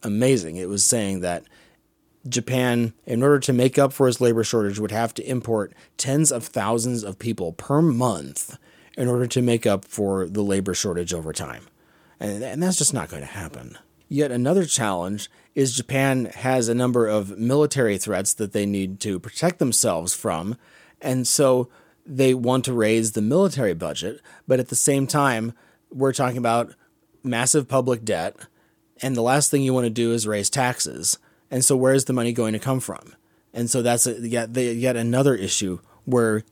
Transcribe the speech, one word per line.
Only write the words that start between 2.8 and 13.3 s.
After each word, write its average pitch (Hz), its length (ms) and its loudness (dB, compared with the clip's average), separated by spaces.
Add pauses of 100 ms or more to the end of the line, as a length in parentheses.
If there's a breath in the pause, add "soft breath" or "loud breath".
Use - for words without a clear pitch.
in 120 160 0
order 143 160 6
to 131 120 0
make 127 280 4
up 135 140 4
for 131 140 4
its 120 140 0
labor 117 220 4
shortage, 101 340 0
would 104 140 -4
have 113 240 -2
to - 120 -10
import 117 460 -2 (240 soft breath)
tens 139 340 2
of 117 120 -4
thousands 117 600 -2
of 98 140 -10
people 98 340 -4
per 143 300 0
month 117 800 -2 (360 soft breath)
in 123 120 -2
order 123 180 0
to 123 160 0
make 120 240 2
up 98 200 2
for 98 420 -2
the 104 160 -2
labor 98 320 0
shortage 87 360 -2
over 78 220 -6
time. 62 320 -10 (540 soft breath)
And, 104 240 -6
and 131 180 -6
that's 185 160 0
just - 160 0
not 87 160 -4
going 71 140 -12
to 69 40 -14
happen. 73 480 -14 (320)